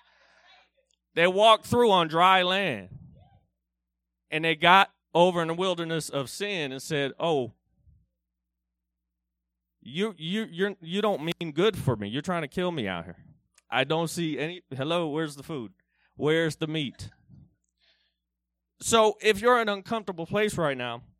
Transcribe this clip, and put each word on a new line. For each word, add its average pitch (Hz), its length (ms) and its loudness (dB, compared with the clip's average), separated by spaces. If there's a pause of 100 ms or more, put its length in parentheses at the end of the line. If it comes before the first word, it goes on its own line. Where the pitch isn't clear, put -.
(1160)
They 165 100 4
walked 208 400 6
through 240 240 4
on 175 180 4
dry 180 360 6
land. 180 460 -2 (1400)
And 156 160 -4
they 165 100 0
got 175 360 6 (240)
over 175 260 6
in 160 60 -2
the 165 80 -4
wilderness 170 540 -4
of 139 200 -6
Sin 185 420 -6
and 135 80 -10
said, 143 400 -4
"Oh, 139 340 0 (2250)
you, 185 360 -4
you, 180 340 -4
you're, 185 280 -4
you 170 220 -4
don't 190 220 0
mean 165 280 -6
good 180 240 0
for 131 200 -2
me. 104 120 -8
You're 123 140 -6
trying 170 220 -4
to 139 40 -10
kill 180 240 -4
me 113 160 -4
out 87 180 -6
here. 87 120 -18 (540)
I 123 120 0
don't 160 240 -2
see 156 300 -4
any, 170 320 -8
hello, 160 380 -4
where's 151 280 -6
the 139 60 -18
food? 131 320 -10 (420)
Where's 156 420 0
the 160 100 -6
meat?" 151 420 -6 (1700)
So 220 400 2
if 208 220 0
you're 240 180 4
in 220 80 -2
an 202 120 -4
uncomfortable 190 480 -8
place 208 280 -2
right 143 220 -2
now 120 240 -8 (180)